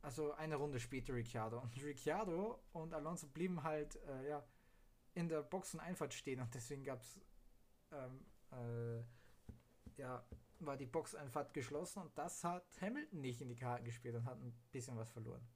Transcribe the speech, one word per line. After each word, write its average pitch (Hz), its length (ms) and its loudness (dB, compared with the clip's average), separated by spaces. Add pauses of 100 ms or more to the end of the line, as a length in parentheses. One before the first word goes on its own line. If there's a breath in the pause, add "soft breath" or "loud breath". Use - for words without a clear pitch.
Also 147 320 2
eine 156 220 2
Runde 139 240 4
später 127 340 0
Ricciardo. 117 460 2
Und 123 220 -2
Ricciardo 175 800 4 (100)
und 165 200 -2
Alonso 156 340 0
blieben 170 360 2
halt, 151 400 2
äh, 135 260 -2
ja, 147 160 0 (680 loud breath)
in 170 160 2
der 156 140 4
Boxeneinfahrt 165 680 0
stehen 131 280 0
und 117 120 0
deswegen 135 300 -2
gab's, 131 360 -4 (720)
ähm, 131 340 -6 (260)
äh, 117 520 0 (920 loud breath)
ja, 127 300 -4 (340)
war 143 160 0
die 135 120 -2
Boxeneinfahrt 143 640 0
geschlossen 147 480 0
und 160 160 -8
das - 260 -2
hat 175 220 2 (160)
Hamilton 220 400 0
nicht 123 180 2
in 139 80 -4
die 120 80 -4
Karten 123 300 0
gespielt 117 300 -2
und 117 100 4
hat 127 140 -2
ein 123 140 -6 (180)
bisschen 120 260 -4
was 110 140 -2
verloren. 117 440 -6